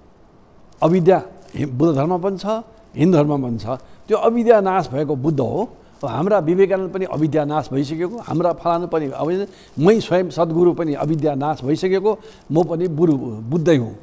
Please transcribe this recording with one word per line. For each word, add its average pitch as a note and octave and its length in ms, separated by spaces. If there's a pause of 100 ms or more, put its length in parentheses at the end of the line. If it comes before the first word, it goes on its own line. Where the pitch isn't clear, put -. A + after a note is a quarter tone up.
(840)
अविद्या E3+ 380 (340)
हि-, C#3 140
बुद्ध C#3+ 260
धर्म E3 260
पनि F#3+ 160
छ, F3+ 80 (500)
हिन्दू E3+ 220
धर्म D3 320
पनि A#2 80
छ, G#2 80 (420)
त्यो G#3 100
अविद्या A3+ 440
नाश F#3 260
भएको C#3 280
बुद्ध C3+ 240
हो। C3+ 300 (340)
अब C#3 60
हाम्रा F3 300
विवेकानन्द F#3 540
पनि F#3+ 120
अविद्या D3+ 400
नाश D3+ 280
भइसकेको, D#3+ 440
हाम्रा E3+ 360
फलानु E3+ 340
पनि D#3+ 220
अविद्या, D#3 360 (340)
मै G3+ 200
स्वयं F3+ 300
सद्गुरु E3 440
पनि D#3+ 200
अविद्या D3 420
नाश D3 280
भइसकेको, F#3+ 560 (320)
म D#3 120
पनि E3 240
बुरु-, D#3+ 300
बुद्धै B2 600
हुँ, G#2+ 260